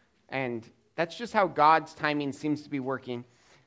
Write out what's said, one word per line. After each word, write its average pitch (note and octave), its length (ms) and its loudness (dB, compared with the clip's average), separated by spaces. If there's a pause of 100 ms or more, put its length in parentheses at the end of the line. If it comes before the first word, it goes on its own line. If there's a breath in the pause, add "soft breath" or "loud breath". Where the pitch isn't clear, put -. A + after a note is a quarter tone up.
(280)
And B2 340 -4 (320)
that's E3+ 220 -4
just A#3 160 -10
how G#3 140 2
God's D3+ 480 4
timing D3 400 -2
seems D3 300 -2
to - 40 -20
be C#3+ 120 -4
working. B2 440 -6 (420 soft breath)